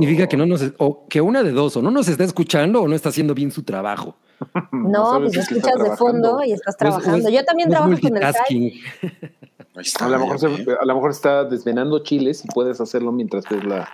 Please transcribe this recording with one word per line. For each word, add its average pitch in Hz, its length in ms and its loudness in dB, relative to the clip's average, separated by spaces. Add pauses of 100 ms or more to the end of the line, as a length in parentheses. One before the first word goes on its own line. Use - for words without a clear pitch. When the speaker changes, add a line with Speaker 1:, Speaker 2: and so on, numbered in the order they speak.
Speaker 1:
significa 160 280 4
que 139 80 -2
no 151 100 2
nos 175 160 2
es-, 135 160 -4
o 143 300 0
que 151 120 0
una 233 220 2
de 175 80 2
dos, 139 260 0
o 117 60 0
no 180 80 2
nos 262 160 2
está 170 160 0
escuchando 180 600 2
o 165 60 2
no 151 60 2
está 156 140 -2
haciendo 147 260 0
bien 139 160 -2
su - 140 -10
trabajo. 101 520 -6 (560)
Speaker 2:
No, 233 160 -2
Speaker 3:
No 214 240 2
sabes 269 100 2
Speaker 2:
pues 208 100 0
Speaker 3:
si 175 80 0
es 180 80 -4
que 247 60 -4
está 240 160 0
Speaker 2:
escuchas 254 40 4 (160)
de 208 60 -4
Speaker 3:
trabajando. 233 340 2
Speaker 2:
fondo 277 140 0
y 240 80 0
estás 202 140 -6
Speaker 1:
O - 40 -6
es, - 40 -4
o - 40 -20 (200)
Speaker 2:
trabajando. 175 300 2
Speaker 1:
es, 220 60 2
Speaker 2:
Yo 269 100 2
también 330 240 0
Speaker 1:
o 320 40 4
es 330 60 4
Speaker 2:
trabajo 185 220 2
con - 40 -4
el 262 80 4 (100)
Speaker 1:
multitasking. 131 480 0
Speaker 2:
Skype. - 640 -12 (420)
Speaker 4:
Ahí 90 60 -16
está, - 240 -4
Speaker 3:
A - 20 0
lo 131 120 2
mejor 139 160 -2
Speaker 4:
ya 151 200 0
Speaker 3:
se, - 80 -6
Speaker 4:
ve. 123 160 0
Speaker 3:
a 135 40 2
lo 131 100 2
mejor 135 160 2
está 143 340 2
desvenando 123 600 -2
chiles 143 400 -2
y 113 40 -16
puedes 123 320 -2
hacerlo 117 300 -2
mientras 104 380 -4
ves 101 160 -4
la 95 300 -4